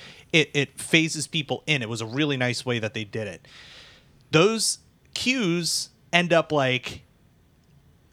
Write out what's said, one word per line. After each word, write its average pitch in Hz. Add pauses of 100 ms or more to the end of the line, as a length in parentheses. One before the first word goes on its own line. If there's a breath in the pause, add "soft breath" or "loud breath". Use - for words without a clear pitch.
(320 loud breath)
it, 156
it 139
phases 160
people 139
in. 147
It 110
was 113
a 113
really 139
nice 123
way 120
that 107
they 110
did 107
it. 87 (840 loud breath)
Those 208 (340)
queues 175 (240)
end 175
up, 165
like, 131 (1120)